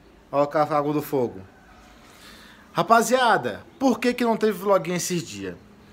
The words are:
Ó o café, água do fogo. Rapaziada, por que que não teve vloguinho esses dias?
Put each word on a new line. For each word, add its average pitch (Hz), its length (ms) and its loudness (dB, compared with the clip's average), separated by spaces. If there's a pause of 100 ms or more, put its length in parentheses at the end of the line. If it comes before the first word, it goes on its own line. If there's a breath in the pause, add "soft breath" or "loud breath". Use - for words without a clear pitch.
(320)
Ó 139 100 2
o 143 60 2
café, 151 260 0
água 147 200 0
do 147 100 0
fogo. 117 360 -4 (1300 loud breath)
Rapaziada, 208 880 2 (160)
por 247 220 2
que 247 140 0
que 247 100 -4
não 226 140 0
teve 220 160 0
vloguinho 180 420 0
esses 175 260 -4
dias? 98 340 -10 (360 loud breath)